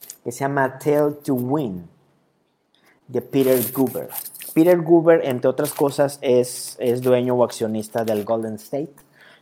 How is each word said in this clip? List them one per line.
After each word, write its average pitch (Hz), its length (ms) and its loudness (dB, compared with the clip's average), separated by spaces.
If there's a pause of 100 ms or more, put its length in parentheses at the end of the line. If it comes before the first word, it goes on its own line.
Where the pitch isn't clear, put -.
(240)
que 123 80 -10
se - 100 -10
llama 139 360 0
Tale 147 360 0 (120)
to 143 80 -2
Win, 123 560 -4 (1160)
de 123 160 -6
Peter 131 360 2 (140)
Guber. 113 360 -2 (440)
Peter 175 260 6
Guber, 165 460 4
entre 127 240 0
otras 139 240 -2
cosas, 139 480 0
es, 123 580 0
es 123 220 -2
dueño 123 340 2
o 123 80 4
accionista 110 640 -4
del 107 180 -2
Golden 110 320 -4
State, 143 380 -10 (480)